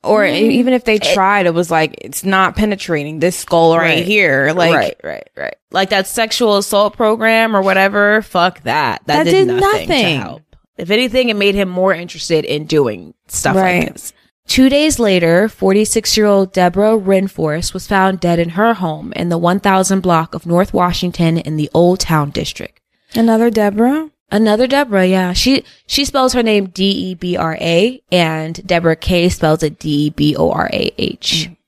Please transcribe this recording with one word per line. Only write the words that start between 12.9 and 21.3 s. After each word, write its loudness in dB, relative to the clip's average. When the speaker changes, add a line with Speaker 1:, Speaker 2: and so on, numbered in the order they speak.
Speaker 2:
stuff -2
Speaker 1:
Right. 2
Speaker 2:
like -8
this. -16
Two 4
days 2
later, 2
forty-six-year-old 0
Deborah 2
Renforth -2
was -10
found 0
dead 0
in 0
her 2
home -6
in -4
the 0
one 2
thousand 2
block 0
of -10
North 2
Washington 0